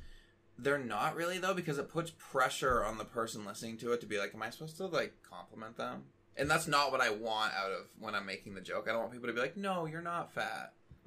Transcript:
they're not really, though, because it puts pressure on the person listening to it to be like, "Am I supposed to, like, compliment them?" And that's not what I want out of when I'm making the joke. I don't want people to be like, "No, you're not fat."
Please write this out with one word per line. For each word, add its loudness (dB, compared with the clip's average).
they're 4
not 0
really, 0
though, 2
because 0
it -2
puts -2
pressure 4
on -2
the -4
person -2
listening -6
to 0
it 4
to -10
be 0
like, -2
"Am -6
I -4
supposed -10
to, -2
like, 0
compliment -14
them?" -4
And 2
that's 4
not 6
what 4
I 6
want 2
out 0
of -4
when -2
I'm -2
making -6
the -8
joke. -2
I 4
don't 2
want -4
people -6
to 2
be -2
like, 0
"No, -2
you're -6
not -4
fat." -4